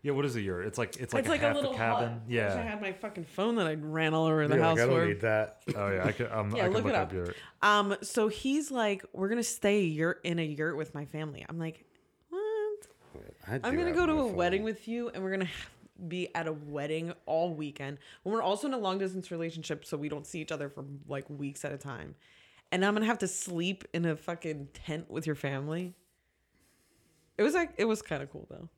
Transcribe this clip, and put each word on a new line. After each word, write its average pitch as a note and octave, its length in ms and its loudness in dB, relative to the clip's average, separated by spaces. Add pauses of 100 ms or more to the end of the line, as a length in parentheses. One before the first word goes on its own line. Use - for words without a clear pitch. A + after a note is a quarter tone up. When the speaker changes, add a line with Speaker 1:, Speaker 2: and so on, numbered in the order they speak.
Speaker 1:
Yeah, C#3+ 120 0
what C#3 100 2
is B2 140 0
a A2 40 0
yurt? F#2 240 -2
It's G#2 120 -4
like, A#2 200 -2
it's B2+ 160 -6
like C4+ 80 6
Speaker 2:
It's A3+ 60 2
Speaker 1:
a D#4+ 40 4
Speaker 2:
like D4 100 4
a D4 60 4
Speaker 1:
half C#4+ 80 4
a D4 40 0
Speaker 2:
little C4+ 140 0
Speaker 1:
cabin. A#3 360 2
Speaker 2:
hut. A#2 200 -6
Speaker 1:
Yeah. A#2 140 4
Speaker 2:
I - 20 4
wish G2 100 2
I F2+ 140 0
had G#3 120 -6
my F#3+ 120 -4
fucking F#3+ 320 -8
phone A3+ 300 0
that F#3+ 120 4
I D#3 60 2
ran D#3 400 0
all D#3+ 140 6
over D#3 200 6
the - 80 6
Speaker 3:
Yeah, D#3+ 60 6
Speaker 2:
house D#3+ 160 6
Speaker 3:
like, B2 100 6
I - 40 4
don't B2+ 100 6
Speaker 2:
for. - 60 4
Speaker 3:
need F#2+ 140 0
that. A2 400 2 (140)
Speaker 1:
Oh G2+ 160 0
yeah, F#2 140 2
I G#2+ 80 4
could, A2+ 180 -2
um, G#2+ 240 0
Speaker 2:
Yeah, - 60 2
Speaker 1:
I F3+ 60 4
can F#3 60 4
Speaker 2:
look A#3 120 2
Speaker 1:
look - 80 2
Speaker 2:
it - 20 2
Speaker 1:
up D#3 140 2
Speaker 2:
up. - 40 -6
Speaker 1:
yurt. F2 220 -2 (260)
Speaker 2:
Um, G3+ 400 6
so G#3+ 280 2
he's C#4 420 -2
like, G#3+ 400 0
"We're F#3+ 160 -2
gonna A#3 160 0
stay G#3 400 4
yurt, D#3+ 400 2
in E3+ 160 0
a D#3+ 60 0
yurt D3+ 320 -2
with D#3 180 -6
my D3 80 -6
family." D3+ 460 -8
I'm E3 100 -8
like, D#3+ 240 -6 (460)
"What?" F#4 120 -4 (1040)
Speaker 3:
I A2 80 -2
Speaker 2:
I'm B2+ 60 -2
Speaker 3:
do A#3 160 -2
Speaker 2:
gonna F4 80 2
Speaker 3:
have E4+ 100 0
Speaker 2:
go F4 120 4
to D#4 80 4
Speaker 3:
my D4+ 60 2
Speaker 2:
a C4 60 2
wedding F3+ 340 2
Speaker 3:
phone. G#3+ 40 -2
Speaker 2:
with A3 220 -4
you, A#3 220 -4
and F#3+ 140 -6
we're F#3+ 80 -2
gonna F#3+ 180 0 (580)
be F3 280 -4
at E3 120 -2
a D#3+ 60 -2
wedding D3+ 600 -4 (120)
all E3 280 0
weekend. C#3+ 440 -8 (260)
When G3 100 -2
we're A3+ 80 0
also G#3 260 2
in C4+ 60 2
a C4 40 0
long F#3+ 200 0
distance F#3+ 340 -2
relationship, E3 540 -6
so D3+ 120 -4
we D3 120 -4
don't D3 180 -8
see E3 140 -8
each D#3 100 -6
other C#3+ 160 -4
for, C#3 160 -12 (240)
like, C#3 220 -6
weeks C#3+ 340 -6
at C#3+ 80 -4
a C#3+ 60 -6
time. - 380 -10 (560)
And F#3 120 4
I'm G#3 100 6
gonna G#3+ 120 4
have A3 140 4
to F#3+ 80 0
sleep F3+ 680 -2
in E3+ 120 0
a D#3+ 100 2
fucking D#3 580 -6
tent D#3+ 360 -6
with C#3 180 -6
your D3+ 80 0
family. D3+ 580 -4 (1400)
It G#3 60 4
was, D4 100 4
like, E4+ 240 2
it G#3 80 4
was A3 160 2
kinda C#3+ 260 -4
cool - 240 -14
though. - 260 -16